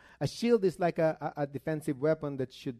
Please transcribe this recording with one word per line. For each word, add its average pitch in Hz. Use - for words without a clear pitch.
A 143
shield 226
is 165
like 175
a, 156
a, 147
a 143
defensive 143
weapon 147
that 131
should 123